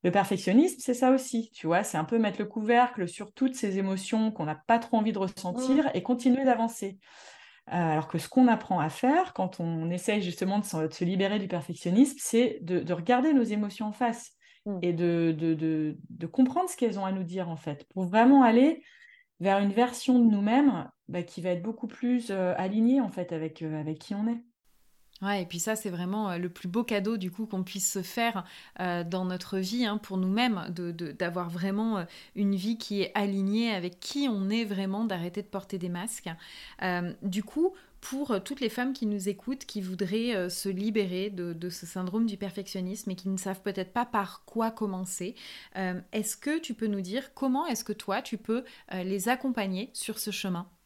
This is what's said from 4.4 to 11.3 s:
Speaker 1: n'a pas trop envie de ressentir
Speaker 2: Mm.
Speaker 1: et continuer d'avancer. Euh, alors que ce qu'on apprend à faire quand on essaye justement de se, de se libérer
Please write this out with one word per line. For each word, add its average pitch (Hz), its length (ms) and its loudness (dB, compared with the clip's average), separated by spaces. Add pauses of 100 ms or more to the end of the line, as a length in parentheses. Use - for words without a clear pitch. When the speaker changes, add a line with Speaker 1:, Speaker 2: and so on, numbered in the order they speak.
Speaker 1:
n'a 151 100 -2 (120)
pas 233 140 6
trop 233 160 0
envie 214 160 2
de 196 60 -2
ressentir 247 680 0
Speaker 2:
Mm. 277 100 0
Speaker 1:
et 180 80 0
continuer 247 420 2
d'avancer. 226 540 2 (720)
Euh, - 40 -6
alors 156 340 2
que - 80 -4
ce 160 140 -4
qu'on 254 180 8
apprend 220 320 2
à 156 80 0
faire 311 460 2
quand 185 260 -4
on 165 300 -2
essaye 196 320 0
justement 185 360 -2
de 208 60 0
se, 160 220 -2
de 156 80 -4
se - 100 -4
libérer 190 340 2